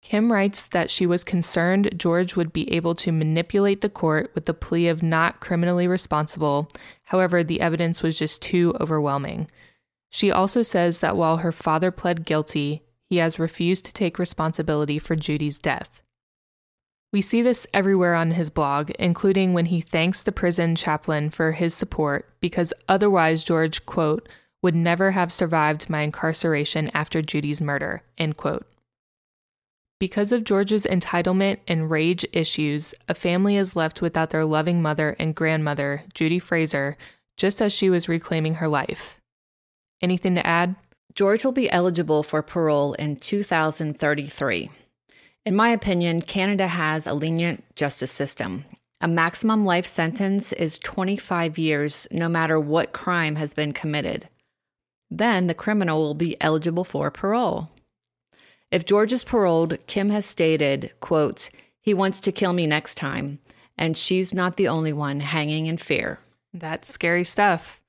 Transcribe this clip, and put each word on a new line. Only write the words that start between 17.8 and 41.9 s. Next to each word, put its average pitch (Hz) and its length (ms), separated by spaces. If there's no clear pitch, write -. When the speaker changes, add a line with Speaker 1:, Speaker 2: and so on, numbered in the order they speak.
Speaker 1:
on 165 160
his 165 180
blog, 147 440
including 185 600
when 170 140
he 170 160
thanks 170 400
the 202 100
prison 170 440
chaplain 151 520
for 160 240
his 165 220
support 147 520
because 170 320
otherwise 180 560
George, 160 400
quote, 160 440
"would 180 140
never 170 340
have 185 200
survived 156 600
my 156 100
incarceration 151 960
after 151 260
Judy's 147 400
murder," 143 420
end 156 220
quote. - 280
Because 202 340
of 233 120
George's 202 420
entitlement 185 720
and 160 220
rage 165 420
issues, 151 600
a - 60
family 185 440
is 196 200
left 160 240
without 165 300
their 160 160
loving 156 340
mother 151 380
and 156 160
grandmother, 147 720
Judy 165 240
Fraser, 147 580
just 196 240
as 208 140
she 190 160
was 175 180
reclaiming 160 460
her 160 140
life. - 520
Anything 180 360
to - 100
add? 175 300
Speaker 2:
George 202 300
will 269 80
be 254 180
eligible 165 520